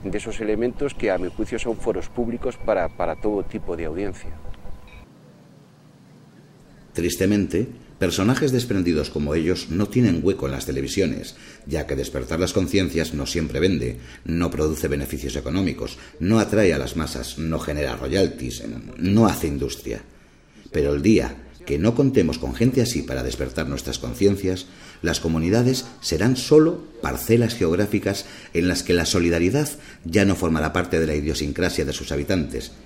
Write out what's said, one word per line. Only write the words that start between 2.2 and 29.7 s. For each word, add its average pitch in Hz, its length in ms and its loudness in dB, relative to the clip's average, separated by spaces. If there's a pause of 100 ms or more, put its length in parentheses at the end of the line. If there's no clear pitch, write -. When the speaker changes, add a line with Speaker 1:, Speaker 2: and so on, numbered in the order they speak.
Speaker 1:
para, 92 320 0
para 82 260 -4
todo 104 280 -2
tipo 87 340 -6
de 82 80 -4
audiencia. 90 440 -6 (2500)
Speaker 2:
Tristemente, 92 760 2 (300)
personajes 107 540 2
desprendidos 95 580 0
como 73 260 -2
ellos 82 340 0
no 95 180 0
tienen 104 360 4
hueco 90 240 0
en 67 60 -2
las 67 120 -6
televisiones, 69 720 -2 (280)
ya 73 220 -4
que 73 80 -2
despertar 69 440 -4
las 90 140 0
conciencias 82 600 0
no 71 120 -4
siempre 76 340 -2
vende, 71 400 0 (260)
no 82 260 0
produce 78 360 -2
beneficios 69 480 -4
económicos, 71 600 -4 (220)
no 104 200 4
atrae 101 340 4
a 71 60 0
las 64 180 -4
masas, 73 400 -6
no 80 220 -2
genera 71 360 -4
royalties, 65 680 -2 (340)
no 101 300 6
hace 85 200 0
industria. 64 540 -4 (720)
Pero 71 220 2
el 71 80 0
día 80 340 4 (300)
que 71 140 -2
no 113 160 4
contemos 110 440 4
con 65 140 -4
gente 127 280 4
así 71 220 0
para 64 200 -4
despertar 65 460 -4
nuestras 65 280 -6
conciencias, 92 680 0 (340)
las 82 200 -2
comunidades 95 680 2 (140)
serán 101 340 2
solo 156 460 6 (200)
parcelas 117 540 2
geográficas 98 680 0 (280)
en 87 140 2
las 87 160 0
que - 80 0
la 85 140 4
solidaridad 90 640 2 (340)